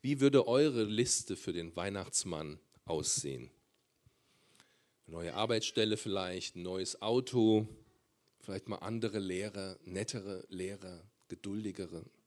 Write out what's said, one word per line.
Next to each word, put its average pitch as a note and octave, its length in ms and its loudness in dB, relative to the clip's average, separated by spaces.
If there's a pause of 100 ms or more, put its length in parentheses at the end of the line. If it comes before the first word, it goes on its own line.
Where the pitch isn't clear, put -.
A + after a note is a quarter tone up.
Wie C#3 180 0
würde C3+ 260 8
eure B2 380 4
Liste G#2+ 500 2
für - 200 -6
den E2 220 -6
Weihnachtsmann F2 800 -4 (260)
aussehen? C#2+ 680 -2 (1600)
Neue E2+ 260 -8
Arbeitsstelle A2 640 2
vielleicht, F#2 600 -4
ein F2 60 -8
neues F2+ 380 -4
Auto, A2 680 4 (760)
vielleicht F#2+ 280 -8
mal G#2 80 -4
andere A2 420 -4
Lehrer, F#2+ 680 -4
nettere G2 680 -6
Lehrer, F#2 520 -8 (260)
geduldigere. G2 760 -6 (220)